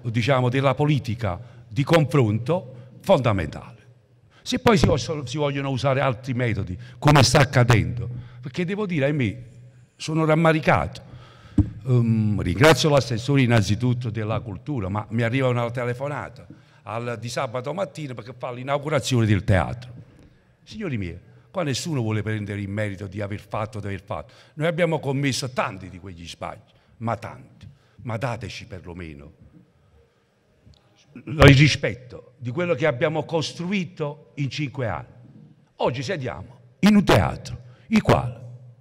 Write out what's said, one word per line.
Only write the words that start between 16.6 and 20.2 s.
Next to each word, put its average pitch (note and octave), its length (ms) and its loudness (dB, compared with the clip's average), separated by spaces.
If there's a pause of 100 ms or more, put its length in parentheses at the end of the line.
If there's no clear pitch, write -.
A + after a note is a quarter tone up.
al, A#2 360 -8
di A#2+ 100 -10
sabato B2+ 440 -6
mattina D#3+ 400 -8
perché A#2 240 -16
fa C#3 140 -10
l'inaugurazione C3 760 0
del G#2 200 2
teatro. D#2 460 0 (720)